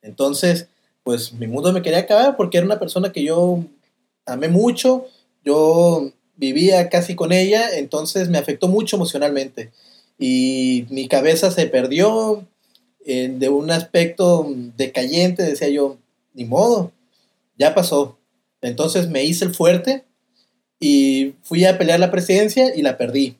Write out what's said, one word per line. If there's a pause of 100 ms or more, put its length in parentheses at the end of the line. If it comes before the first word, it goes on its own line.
Entonces, (340)
pues
mi
mundo
me
quería
acabar
porque
era
una
persona
que
yo (640)
amé
mucho, (380)
yo (260)
vivía
casi
con
ella,
entonces
me
afectó
mucho
emocionalmente. (480)
Y
mi
cabeza
se
perdió, (640)
eh,
de
un
aspecto (300)
decayente,
decía
yo, (380)
"Ni
modo, (640)
ya
pasó". (420)
Entonces
me
hice
el
fuerte (760)
y
fui
a
pelear
la
presidencia
y
la
perdí.